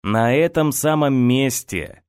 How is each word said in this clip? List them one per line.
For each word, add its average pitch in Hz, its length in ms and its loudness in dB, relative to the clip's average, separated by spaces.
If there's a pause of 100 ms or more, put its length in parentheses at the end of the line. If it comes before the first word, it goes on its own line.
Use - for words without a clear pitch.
на 113 300 0
этом 156 380 0
самом 151 420 0
месте. 123 960 -2